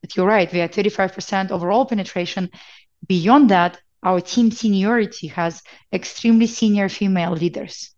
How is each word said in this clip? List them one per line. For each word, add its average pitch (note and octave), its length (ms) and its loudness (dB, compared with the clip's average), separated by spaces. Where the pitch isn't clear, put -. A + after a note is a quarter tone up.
But - 140 -16
you're F#3+ 220 2
right, F3 160 0
we F3 80 -2
are E3+ 80 -2
thirty-five G3 460 -2
percent F#3+ 360 -6
overall G3 420 0
penetration. F#3 500 -4
Beyond A3 300 6
that, F3 180 2
our F#3 120 2
team A#3 180 4
seniority G#3 800 -2
has E3+ 240 -4
extremely A3+ 500 2
senior G3+ 300 2
female F#3 540 -2
leaders D3+ 320 -6